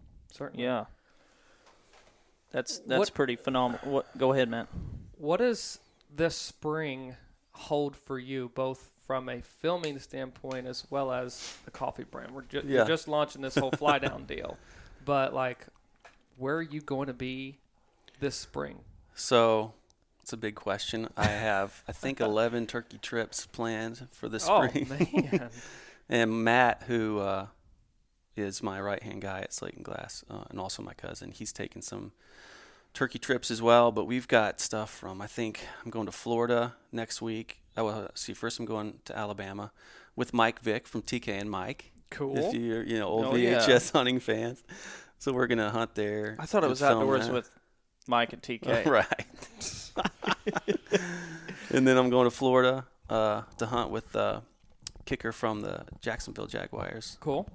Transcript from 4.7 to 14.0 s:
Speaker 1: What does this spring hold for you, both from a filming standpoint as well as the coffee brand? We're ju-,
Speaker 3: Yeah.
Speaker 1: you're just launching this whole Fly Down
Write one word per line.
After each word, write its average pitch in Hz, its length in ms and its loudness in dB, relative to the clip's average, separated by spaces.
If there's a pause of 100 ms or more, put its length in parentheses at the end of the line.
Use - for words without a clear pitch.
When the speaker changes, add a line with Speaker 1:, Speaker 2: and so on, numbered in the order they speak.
Speaker 1:
What 156 200 0
does 240 420 -2 (340)
this 160 220 0
spring 139 800 -6 (360)
hold 147 440 -2
for - 240 -8
you, 127 340 -6
both 131 360 -4 (180)
from 127 220 -2
a 123 120 -8
filming 160 580 -4
standpoint 131 680 -8
as 127 220 -10
well 139 220 0
as 123 540 -6
the - 60 -18
coffee 127 320 -6
brand? 123 300 -14
We're 135 100 -12
ju-, 139 220 -6
Speaker 3:
Yeah. 139 140 4
Speaker 1:
you're 113 80 8
just 160 200 0
launching 151 340 0
this 135 140 -2
whole 139 160 4
Fly 147 280 4
Down 135 240 -4